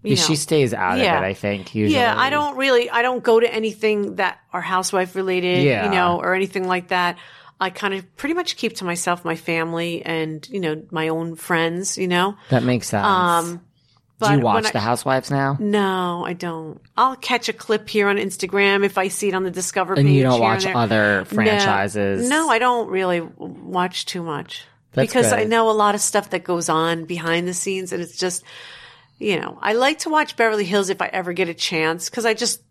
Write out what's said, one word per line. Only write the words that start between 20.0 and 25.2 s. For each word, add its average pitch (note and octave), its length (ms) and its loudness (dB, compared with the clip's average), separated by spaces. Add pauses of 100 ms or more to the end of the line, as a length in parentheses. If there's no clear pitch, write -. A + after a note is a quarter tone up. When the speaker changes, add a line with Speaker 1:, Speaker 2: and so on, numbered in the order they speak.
Speaker 2:
you C#3+ 80 6
Speaker 1:
page C3+ 80 6
Speaker 2:
don't B2+ 100 4
Speaker 1:
here A#2+ 80 2
Speaker 2:
watch A2 240 2
Speaker 1:
and F#3+ 80 -2
there. A#2+ 80 2
Speaker 2:
other G#2 380 4
Speaker 1:
No. - 40 -6
Speaker 2:
franchises? G3+ 1040 0
Speaker 1:
No, D#4 200 2
I A3+ 100 4
don't A#3+ 300 2
really F#3 320 0
w-, D#3+ 140 -12 (280)
watch F3+ 440 -4
too F3 160 -8
much. - 420 -8 (280)
Speaker 2:
That's - 180 2
Speaker 1:
Because A3+ 220 4